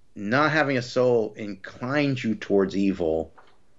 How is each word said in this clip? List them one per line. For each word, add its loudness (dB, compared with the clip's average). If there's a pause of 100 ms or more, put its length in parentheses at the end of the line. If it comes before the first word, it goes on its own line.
(140)
not 0
having 0
a 0
soul 2
inclines -4
you 0
towards 2
evil, 0 (460)